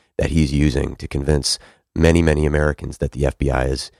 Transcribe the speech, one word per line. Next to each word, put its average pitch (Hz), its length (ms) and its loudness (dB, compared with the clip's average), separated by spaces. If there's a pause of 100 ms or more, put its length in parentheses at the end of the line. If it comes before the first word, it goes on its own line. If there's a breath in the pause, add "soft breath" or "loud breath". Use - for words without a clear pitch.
(180 soft breath)
that 69 140 -2
he's 76 200 2
using 71 460 0
to - 100 -14
convince 71 500 -2 (380 soft breath)
many, 82 260 4
many 76 240 2
Americans 76 520 -2
that 71 160 -6
the 69 120 -2
F 65 120 -2
B 69 120 -2
I 65 160 0
is 67 340 -6